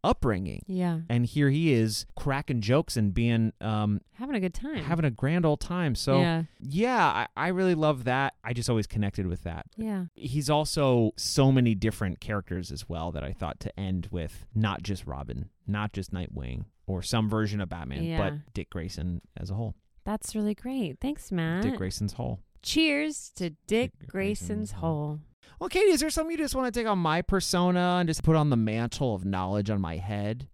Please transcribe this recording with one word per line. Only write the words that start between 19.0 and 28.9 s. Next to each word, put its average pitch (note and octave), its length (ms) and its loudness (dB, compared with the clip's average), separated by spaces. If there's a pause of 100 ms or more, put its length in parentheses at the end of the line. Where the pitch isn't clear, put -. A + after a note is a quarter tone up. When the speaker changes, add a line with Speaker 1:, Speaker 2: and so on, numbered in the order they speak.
Speaker 1:
as F#2 140 -8
a F#2+ 40 -4
whole. A2 200 -4 (300)
Speaker 2:
That's - 300 -6
really G#3 200 0
great. B3 460 -6
Thanks, D4 300 -6
Matt. E3+ 340 0
Speaker 1:
Dick B3+ 120 0
Grayson's F#2+ 380 -4
Hole. A#2+ 260 -6 (220)
Speaker 2:
Cheers D4+ 720 0
to F3 140 -4
Dick D3+ 80 -20 (100)
Speaker 1:
Dick A#3 240 0 (160)
Speaker 2:
Grayson's - 20 -
Speaker 1:
Grayson's G#3 640 -4
Hole. D#3+ 340 -2
Speaker 2:
Hole. D3+ 140 -6 (400)
Speaker 1:
Well, - 80 -4
Katie, F#4+ 220 6
is D4+ 100 4
there D#4 100 0
something D#4+ 220 -2
you D#4+ 60 -4
just D4 160 -2
wanna B3+ 160 0
take A3+ 160 -2
on G3+ 120 2
my E3+ 240 2
persona F3+ 760 2
and F3 80 2
just - 140 -2
put D#3+ 140 6
on D3+ 140 4
the B2 60 4
mantle A2+ 580 0